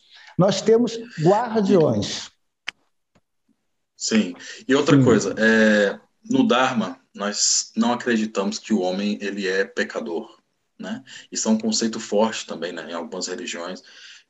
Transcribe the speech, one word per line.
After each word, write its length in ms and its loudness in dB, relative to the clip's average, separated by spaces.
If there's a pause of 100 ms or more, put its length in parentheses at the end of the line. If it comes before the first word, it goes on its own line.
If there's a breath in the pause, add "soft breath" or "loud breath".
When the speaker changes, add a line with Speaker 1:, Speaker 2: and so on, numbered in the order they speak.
(380 loud breath)
Speaker 1:
Nós 240 2
temos 360 4 (220)
guardiões. 1080 2 (1700)
Speaker 2:
Sim. 380 -2 (340 loud breath)
E 60 4
outra 220 4
Speaker 1:
Sim. 80 6
Speaker 2:
coisa, 340 4
é, 600 4 (300)
no 180 2
Dharma, 520 0 (160)
nós 600 -2
não 160 2
acreditamos 680 -2
que 140 -6
o 80 2
homem, 400 -2
ele 260 -6
é 180 0
pecador, 760 -6 (400)
né? 240 -10 (280 loud breath)
Isso 180 -4
é 20 2
um 80 4
conceito 420 -2
forte 460 -2
também, 260 -8
né, 180 -12
em 40 -12
algumas 340 -10
religiões. 540 -10 (480 loud breath)